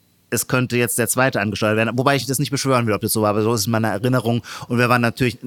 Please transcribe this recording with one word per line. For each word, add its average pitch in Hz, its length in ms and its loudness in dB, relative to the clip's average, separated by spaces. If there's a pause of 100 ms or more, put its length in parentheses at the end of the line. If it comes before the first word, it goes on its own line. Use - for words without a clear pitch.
(300)
es - 180 -2
könnte 127 280 0
jetzt 120 220 0
der 117 80 2
zweite 127 340 0
angesteuert 107 360 0
werden. 113 200 0
Wobei 139 200 2
ich 127 100 -4
das 135 140 -2
nicht 139 100 -2
beschwören 131 380 0
will, 104 60 2
ob 95 80 -2
das 110 100 -2
so 110 100 0
war, 104 80 4
aber 107 120 0
so 113 120 2
ist 113 60 -2
es 95 60 -2
in 120 60 -2
meiner 110 180 0
Erinnerung. 117 520 0 (240)
Und 120 120 -2
wir 123 100 4
waren 120 140 4
natürlich, 117 340 0 (100)